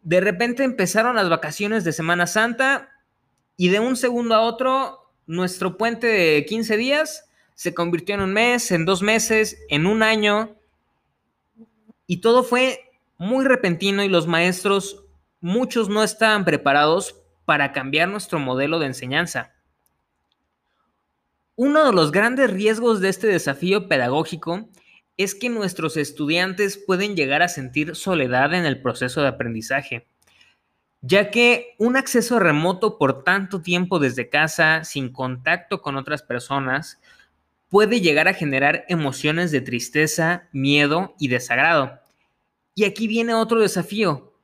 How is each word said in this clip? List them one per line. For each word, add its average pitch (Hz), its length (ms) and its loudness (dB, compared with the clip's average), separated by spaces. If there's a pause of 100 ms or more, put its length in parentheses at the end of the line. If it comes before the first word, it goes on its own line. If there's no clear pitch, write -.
De 175 140 4
repente 233 420 0
empezaron 233 540 0
las 196 120 2
vacaciones 190 540 -2
de 170 80 0
Semana 170 380 0
Santa 240 640 -2 (680)
y 180 140 2
de 202 100 2
un 247 160 0
segundo 240 400 0
a 220 60 6
otro, 262 720 -2 (140)
nuestro 180 500 -4
puente 233 300 -2
de 160 400 4
quince 220 300 -2
días 294 520 -2 (280)
se 170 180 -6
convirtió 170 400 -2
en 202 60 -4
un 190 120 -2
mes, 240 380 0
en 165 140 0
dos 185 180 0
meses, 220 560 0 (100)
en 147 160 0
un 220 200 2
año, 214 500 0 (1500)
y 180 120 -4
todo 240 260 4
fue 247 480 -2 (260)
muy 247 260 -2
repentino 196 600 0
y 196 40 0
los 170 200 2
maestros, 180 760 0 (360)
muchos 226 480 -2
no 214 160 2
estaban 214 400 2
preparados 151 720 2 (280)
para 147 280 0
cambiar 147 360 -2
nuestro 196 300 -6
modelo 151 400 -2
de 151 80 -2
enseñanza. 131 680 -6 (2000)
Uno 285 280 4
de 262 80 4
los 156 200 4
grandes 240 360 2
riesgos 220 520 0
de 190 80 2
este 190 180 -2
desafío 185 600 0
pedagógico 160 800 -2 (480)
es 196 180 -4
que 247 140 -6
nuestros 185 480 -4
estudiantes 180 800 -2
pueden 190 400 -2
llegar 143 240 0
a 175 80 2
sentir 147 480 -6
soledad 143 560 0
en 175 140 0
el 131 160 -2
proceso 123 400 -2
de 139 60 2
aprendizaje, 120 760 -6 (960)
ya 196 300 2
que 240 480 2
un 247 180 2
acceso 247 420 0
remoto 180 600 2
por 131 260 0
tanto 190 380 -2
tiempo 180 360 0
desde 123 300 0
casa, 160 560 2
sin 131 260 -6
contacto 131 680 -4
con 139 160 -6
otras 139 260 -6
personas, 135 800 -4 (720)
puede 214 320 4
llegar 160 260 4
a 190 60 0
generar 147 540 0
emociones 160 600 -2
de 135 120 0
tristeza, 156 920 -2
miedo 143 640 2
y 143 100 -2
desagrado. 131 680 0 (760)
Y 208 100 2
aquí 208 240 -4
viene 233 240 -2
otro 226 280 0
desafío 190 840 -2